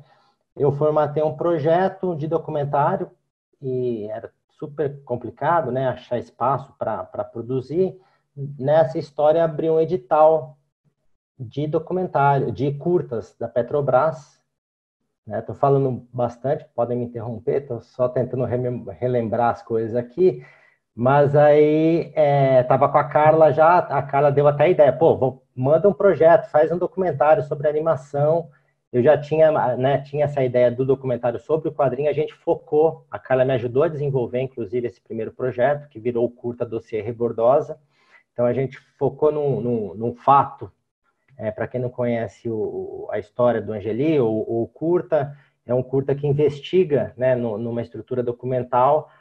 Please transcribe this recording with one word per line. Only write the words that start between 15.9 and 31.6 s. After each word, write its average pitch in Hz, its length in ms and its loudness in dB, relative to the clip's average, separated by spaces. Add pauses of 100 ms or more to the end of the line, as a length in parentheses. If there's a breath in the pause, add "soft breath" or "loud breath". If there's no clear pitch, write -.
bastante, 127 520 -4 (100)
podem 120 220 -2
me 123 80 -4
interromper, 120 640 -6
tô 117 140 -8
só - 280 -4
tentando 127 360 -4
remem-, 123 480 -4
relembrar 117 580 -2
as - 120 -6
coisas 113 320 -4
aqui, 143 500 -2 (500 loud breath)
mas 139 420 2
aí, 151 800 4
é, 139 480 4
tava 131 260 2
com - 80 2
a 147 80 2
Carla 156 480 6
já, 160 260 6
a 139 240 -2
Carla 143 300 2
deu 143 160 4
até 147 160 4
a 165 40 6
ideia, 143 240 6
"Pô, 156 220 4
vou, 123 300 -2 (100)
manda 151 320 2
um 202 60 4
projeto, 165 560 4
faz 156 240 2
um 180 60 -2
documentário 156 640 0
sobre 143 260 -4
animação." 151 800 -2 (420 soft breath)
Eu 123 120 2
já 147 160 6
tinha, 147 580 2
né, 131 220 0
tinha 143 260 -4
essa 139 180 -2
ideia 123 280 2
do 123 160 -4
documentário 127 520 -2
sobre 156 300 -4